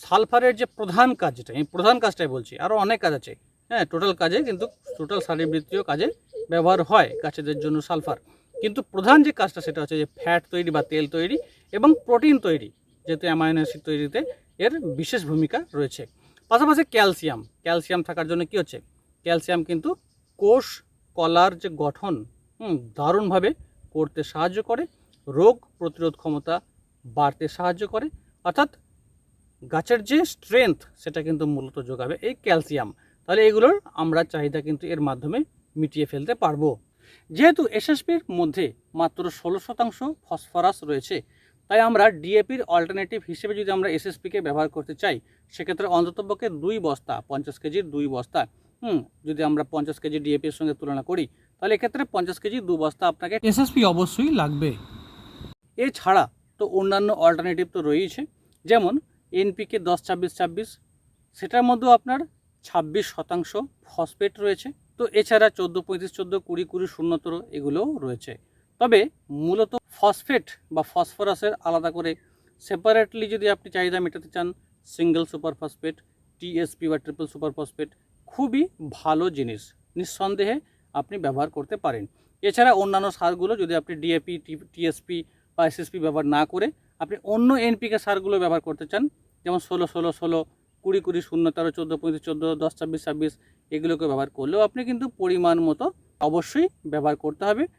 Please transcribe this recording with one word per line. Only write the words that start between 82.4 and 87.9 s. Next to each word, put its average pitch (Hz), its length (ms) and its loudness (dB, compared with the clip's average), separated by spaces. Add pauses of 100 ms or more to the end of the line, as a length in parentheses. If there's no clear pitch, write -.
এছাড়া 240 320 6
অন্যান্য 196 340 0 (100)
সারগুলো 180 380 0
যদি 170 180 -2
আপনি 160 180 -4 (100)
ডিএপি, 165 320 -2 (100)
টি-, 156 260 -16
টিএসপি 170 480 -6 (400)
বা 170 80 4
এসএসপি 170 380 -6
ব্যবহার 156 220 -2 (100)
না 151 100 4
করে 185 200 -2 (340)
আপনি 165 240 -6
অন্য 233 260 4 (160)
এনপিকে 220 320 -2